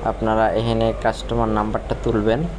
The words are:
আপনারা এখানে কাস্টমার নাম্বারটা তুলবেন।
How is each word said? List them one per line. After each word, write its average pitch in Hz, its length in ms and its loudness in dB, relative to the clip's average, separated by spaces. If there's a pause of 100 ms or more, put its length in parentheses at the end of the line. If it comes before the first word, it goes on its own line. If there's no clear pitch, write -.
(120)
আপনারা 110 340 2 (140)
এখানে 113 260 2 (200)
কাস্টমার 113 520 0
নাম্বারটা 107 380 -2 (100)
তুলবেন। 113 360 2 (180)